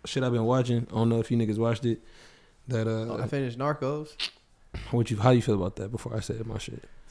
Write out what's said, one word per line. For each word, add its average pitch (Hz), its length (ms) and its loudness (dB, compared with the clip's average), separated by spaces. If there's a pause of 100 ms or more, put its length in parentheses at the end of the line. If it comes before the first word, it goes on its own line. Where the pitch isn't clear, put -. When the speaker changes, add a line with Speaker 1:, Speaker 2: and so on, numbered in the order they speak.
Speaker 1:
shit - 180 -2
I've 123 100 2
been 117 120 2
watching, 120 460 2
I - 40 -14
don't 113 140 4
know 117 120 4
if 110 100 -4
you 120 80 4
niggas 107 200 2
watched 117 280 2
it. 113 140 0 (680)
That, 113 180 0
uh, 113 280 -2
Speaker 2:
Oh, - 80 -4
I 123 60 -2
finished 131 300 -2
Narcos. 147 560 -2 (760)
Speaker 1:
What 120 200 2
you, 107 80 0
how 113 120 6
you 123 120 8
feel 113 140 2
about 92 200 -2
that 101 160 -8
before 120 240 -6
I 110 40 -2
said 113 260 -6
my 110 120 -8
shit? 120 240 -10 (280)